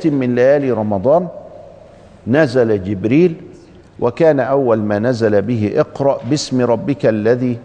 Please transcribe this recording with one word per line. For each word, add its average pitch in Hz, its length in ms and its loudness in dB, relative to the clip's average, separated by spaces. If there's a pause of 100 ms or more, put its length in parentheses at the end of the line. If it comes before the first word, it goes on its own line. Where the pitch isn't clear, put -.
من 131 300 0
ليالي 135 360 2
رمضان 110 560 0 (1000)
نزل 117 560 2
جبريل، 113 520 0 (640)
وكان 143 400 2
أول 123 400 0
ما 104 200 -2
نزل 110 420 2
به: 104 360 -2
'اقرأ 139 420 -2 (100)
باسم 131 320 -2
ربك 120 440 -2
الذي 120 600 0